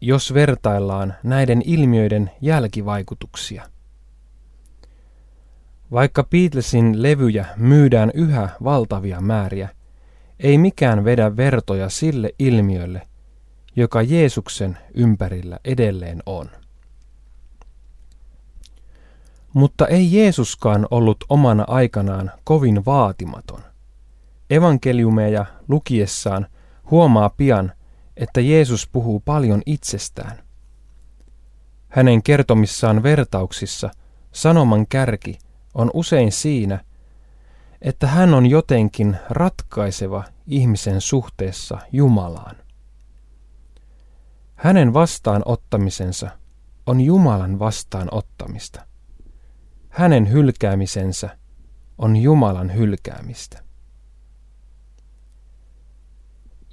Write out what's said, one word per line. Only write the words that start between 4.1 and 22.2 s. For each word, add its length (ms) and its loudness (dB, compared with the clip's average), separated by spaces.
Vaikka 320 2
Beatlesin 800 2
levyjä 440 0
myydään 580 4
yhä 340 0
valtavia 560 -2
määriä, 480 -4
ei 180 4
mikään 460 2
vedä 320 2
vertoja 520 -2
sille 500 -4
ilmiölle, 640 0
joka 260 0
Jeesuksen 760 -2
ympärillä 680 -2
edelleen 640 -4
on. 240 -10
Mutta 340 2
ei 260 2
Jeesuskaan 800 2
ollut 380 0
omana 400 2
aikanaan 640 -2